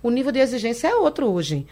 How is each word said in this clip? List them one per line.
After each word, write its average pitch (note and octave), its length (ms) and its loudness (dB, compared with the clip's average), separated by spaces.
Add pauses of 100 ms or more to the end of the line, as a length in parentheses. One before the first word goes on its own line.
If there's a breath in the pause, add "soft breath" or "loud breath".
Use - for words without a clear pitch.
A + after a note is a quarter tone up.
o A#3+ 100 -2
nível C4 200 0
de B3+ 80 0
exigência A#3 480 0
é A4 80 2
outro E4 320 2
hoje. D3+ 460 -2